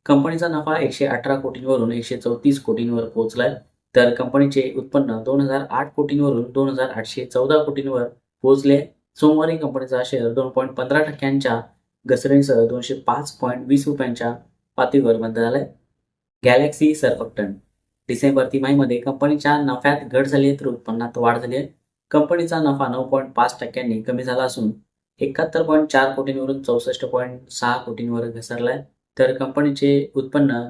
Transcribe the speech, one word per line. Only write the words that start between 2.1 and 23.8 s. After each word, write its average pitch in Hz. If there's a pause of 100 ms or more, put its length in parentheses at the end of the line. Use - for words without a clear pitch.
चौतीस 135
कोटींवर 117
पोहोचलाय, 113 (400)
तर 120
कंपनीचे 135
उत्पन्न 123
दोन 135
हजार 139
आठ 120
कोटींवरून 143
दोन 135
हजार 131
आठशे 123
चौदा 139
कोटींवर 135 (400)
पोहोचले. 139 (380)
सोमवारी 156
कंपनीचा 131
शेअर 117
दोन 131
पॉइंट 131
पंधरा 143
टक्क्यांच्या 139 (460)
घसरणीसह 135
दोनशे 123 (120)
पाच 143
पॉइंट 123
वीस 139
रुपयांच्या 120 (440)
पातळीवर 123
बंद 113
झालाय. 127 (760)
गॅलेक्सी 147
सर्फॅक्टंट, 110 (540)
डिसेंबर 131
तिमाहीमध्ये 135
कंपनीच्या 147
नफ्यात 139
घट 127
झाली 139
तर 139
उत्पन्नात 120
वाढ 120
झाली 123
आहे. 143 (440)
कंपनीचा 165
नफा 139
नऊ 127
पॉइंट 135
पाच 120
टक्क्यांनी 120